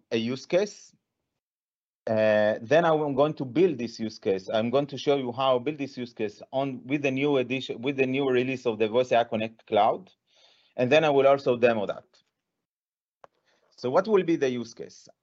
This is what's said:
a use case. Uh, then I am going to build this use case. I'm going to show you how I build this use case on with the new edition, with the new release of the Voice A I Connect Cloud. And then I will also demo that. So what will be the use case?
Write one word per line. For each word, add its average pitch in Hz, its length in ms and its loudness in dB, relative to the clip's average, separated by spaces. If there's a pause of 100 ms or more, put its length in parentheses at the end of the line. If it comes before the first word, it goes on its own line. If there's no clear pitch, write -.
(100)
a 117 60 -2
use 120 300 -4
case. - 460 -4 (1160)
Uh, 107 540 4
then 147 220 4
I 160 100 2
am 151 200 -2
going 147 200 2
to 143 100 -8
build 139 340 0
this 117 200 -8
use 110 220 -8
case. 95 320 -2
I'm 113 180 2
going 139 160 2
to 139 120 -10
show 143 180 2
you 127 160 -4
how 131 240 2
I - 20 2
build 139 200 -6
this 135 180 -8
use 123 160 -8
case 107 280 -6 (120)
on 135 340 -4
with 143 160 -2
the 139 80 0
new 139 280 0
edition, 123 440 -4
with 139 140 -4
the 131 100 2
new 135 240 0
release 127 360 0
of 110 120 -2
the 110 80 2
Voice 127 240 0
A 120 100 4
I 117 40 2
Connect 110 420 -8
Cloud. 110 440 0 (640)
And 123 160 0
then 156 120 6
I 151 60 2
will 135 160 4
also 135 300 2
demo 117 300 -2
that. - 180 -10 (1700)
So 123 140 -6
what 185 160 2
will 202 160 4
be 165 140 0
the 139 140 0
use 117 240 -8
case? - 340 -18 (140)